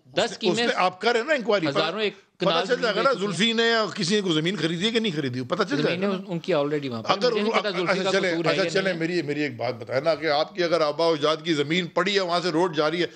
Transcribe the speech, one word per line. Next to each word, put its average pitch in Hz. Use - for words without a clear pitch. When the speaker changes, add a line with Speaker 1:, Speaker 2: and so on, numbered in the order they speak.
Speaker 1:
दस 175
Speaker 2:
उसने, 190
Speaker 1:
किले, 233
Speaker 2:
आप 185
कर 233
रहे 226
हैं 269
ना 311
इंक्वायरी, 202
Speaker 1:
हजारों 151
Speaker 2:
पता, 208
Speaker 1:
एक 202
Speaker 2:
पता -
Speaker 1:
कनाल 170
Speaker 2:
चल 247
जाएगा 226
Speaker 1:
जमीन 202
Speaker 2:
ना, 269
Speaker 1:
दे 262
चुकी 196
है। -
Speaker 2:
जुल्फी 208
ने 226
या 226
किसी 180
ने 214
कोई 165
जमीन 175
खरीदी 165
है 226
कि 226
नहीं 220
खरीदी, 135
पता 175
चल 185
Speaker 1:
जमीनें 147
Speaker 2:
जाएगा 180
ना। 202
Speaker 1:
उन-, 190
उनकी 180
already 147
वहाँ 113
पे, 185
Speaker 2:
अगर 208
Speaker 1:
मुझे 208
नहीं 220
Speaker 2:
वो, 190
Speaker 1:
पता 208
जुल्फी 180
Speaker 2:
अच्छा, 190
Speaker 1:
का 190
Speaker 2:
चले, 190
Speaker 1:
कसूर 165
है 160
Speaker 2:
अच्छा, 175
Speaker 1:
या -
नहीं 165
Speaker 2:
चले, 190
Speaker 1:
है। 170
Speaker 2:
मेरी, 165
मेरी 147
एक 127
बात 120
बताए 117
ना 156
कि 151
आपकी 156
अगर 165
आबा 156
अजाद 151
की 165
जमीन 156
पड़ी 180
है, 196
वहाँ 175
से 175
रोड 165
जा 151
रही 170
है, 160